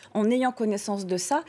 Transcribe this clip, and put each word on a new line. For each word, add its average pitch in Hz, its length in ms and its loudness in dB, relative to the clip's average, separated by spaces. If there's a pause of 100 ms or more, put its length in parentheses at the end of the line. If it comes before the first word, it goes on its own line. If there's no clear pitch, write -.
(140)
en 214 180 2
ayant 254 200 2
connaissance 208 540 -2
de 180 120 0
ça, 285 320 0